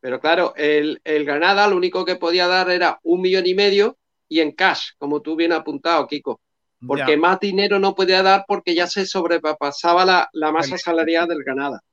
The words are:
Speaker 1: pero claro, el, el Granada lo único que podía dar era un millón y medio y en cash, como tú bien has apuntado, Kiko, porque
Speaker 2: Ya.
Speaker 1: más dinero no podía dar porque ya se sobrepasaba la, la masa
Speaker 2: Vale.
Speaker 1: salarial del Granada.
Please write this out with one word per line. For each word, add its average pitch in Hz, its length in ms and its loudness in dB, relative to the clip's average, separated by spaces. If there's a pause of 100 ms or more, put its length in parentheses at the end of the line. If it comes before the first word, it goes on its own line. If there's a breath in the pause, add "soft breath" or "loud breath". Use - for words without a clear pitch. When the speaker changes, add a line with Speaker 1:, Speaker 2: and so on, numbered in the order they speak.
Speaker 1:
pero 127 180 -6
claro, 170 380 0
el, 151 480 0
el 151 200 -2
Granada 180 420 2
lo 190 100 2
único 180 280 -2
que 180 120 -2
podía 180 300 0
dar 185 220 2
era 175 340 0
un 175 180 0
millón 185 260 0
y 185 80 0
medio 202 420 2 (320)
y 160 120 0
en 151 100 0
cash, 185 460 0
como 147 240 -4
tú 156 160 -6
bien 170 160 0
has 160 60 0
apuntado, 151 480 -2
Kiko, - 340 -8 (440)
porque 139 280 0
Speaker 2:
Ya. 147 40 2
Speaker 1:
más 180 220 2
dinero 202 400 0
no 190 160 0
podía 185 260 2
dar 190 240 4
porque 180 300 -2
ya 175 120 0
se 190 180 -4
sobrepasaba 170 1000 0
la, 185 300 2
la 156 180 -2
masa 156 200 -2
Speaker 2:
Vale. 180 80 -6
Speaker 1:
salarial 165 500 0
del 165 160 -6
Granada. 135 360 -6 (120)